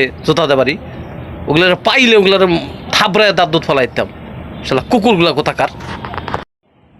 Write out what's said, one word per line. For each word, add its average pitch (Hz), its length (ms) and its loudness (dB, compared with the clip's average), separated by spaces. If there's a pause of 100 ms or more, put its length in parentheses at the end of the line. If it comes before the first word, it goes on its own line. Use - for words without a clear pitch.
(240)
জুতা 160 240 2
দে 139 80 4
বাড়ি। 131 200 2 (720)
ওগুলার 175 280 4 (100)
পাইলে 233 320 4
ওগুলার 190 260 4 (480)
থাবড়ায় 208 420 2
দাঁত 170 160 2
দুধ 160 160 0
ফেলাই 135 220 2
দিতাম। 104 200 -4 (560)
শালা 131 260 -2
কুকুরগুলা 196 420 4
কোথাকার। 135 380 0 (1300)